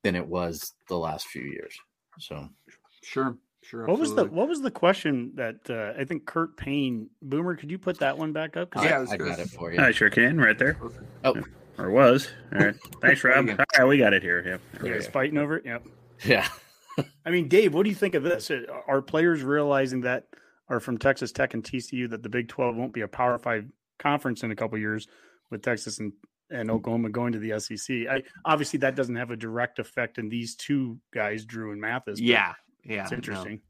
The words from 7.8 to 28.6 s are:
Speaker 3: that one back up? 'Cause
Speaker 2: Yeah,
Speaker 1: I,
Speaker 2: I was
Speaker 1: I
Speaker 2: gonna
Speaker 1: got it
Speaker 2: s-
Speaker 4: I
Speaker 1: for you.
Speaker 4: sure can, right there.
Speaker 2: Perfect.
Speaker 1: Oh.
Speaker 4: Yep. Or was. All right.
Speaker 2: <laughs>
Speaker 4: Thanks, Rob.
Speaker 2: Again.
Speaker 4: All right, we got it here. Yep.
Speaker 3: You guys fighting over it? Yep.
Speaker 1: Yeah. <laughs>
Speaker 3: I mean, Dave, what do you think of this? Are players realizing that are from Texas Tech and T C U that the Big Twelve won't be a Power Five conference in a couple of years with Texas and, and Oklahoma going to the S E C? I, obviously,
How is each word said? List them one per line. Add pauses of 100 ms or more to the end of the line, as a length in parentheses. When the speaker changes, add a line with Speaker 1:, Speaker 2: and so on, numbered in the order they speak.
Speaker 3:
that
one
back
up?
'Cause
Speaker 2:
Yeah,
Speaker 1:
I,
Speaker 2:
I
was
Speaker 1:
I
Speaker 2:
gonna
Speaker 1:
got
it
Speaker 2:
s-
Speaker 4:
I
Speaker 1:
for
you.
Speaker 4:
sure
can,
right
there.
Speaker 2:
Perfect. (200)
Speaker 1:
Oh.
Speaker 4:
Yep. (340)
Or
was. (240)
All
right. (140)
Speaker 2:
<laughs>
Speaker 4:
Thanks,
Rob.
Speaker 2:
Again.
Speaker 4:
All (120)
right,
we
got
it
here.
Yep.
Speaker 3:
You
guys
fighting
over
it?
Yep. (380)
Speaker 1:
Yeah. (400)
<laughs>
Speaker 3:
I
mean,
Dave,
what
do
you
think
of
this? (380)
Are
players
realizing
that (420)
are
from
Texas
Tech
and
T
C
U
that
the
Big
Twelve
won't
be
a
Power
Five (340)
conference
in
a
couple
of
years (440)
with
Texas
and, (380)
and
Oklahoma
going
to
the
S
E
C?
I, (200)
obviously,